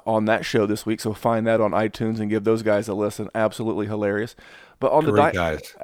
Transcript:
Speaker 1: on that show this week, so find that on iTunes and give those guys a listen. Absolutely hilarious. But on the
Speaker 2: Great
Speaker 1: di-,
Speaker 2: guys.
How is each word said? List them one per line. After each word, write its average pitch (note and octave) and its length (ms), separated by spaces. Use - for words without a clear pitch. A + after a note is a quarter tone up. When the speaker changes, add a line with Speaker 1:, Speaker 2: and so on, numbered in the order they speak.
Speaker 1:
on A2 200
that G#2+ 200
show A2 200
this G#2 200
week, A2 160
so G#2+ 120
find A2+ 320
that A2+ 140
on G#2 120
iTunes A2 500
and G#2 80
give G#2 160
those A2 180
guys G#2 240
a G#2 60
listen. G#2 420
Absolutely G#2+ 520
hilarious. G#2 500
But C3+ 140
on D#3 100
the D3+ 80
Speaker 2:
Great C#3+ 220
Speaker 1:
di-, E2 240
Speaker 2:
guys. - 260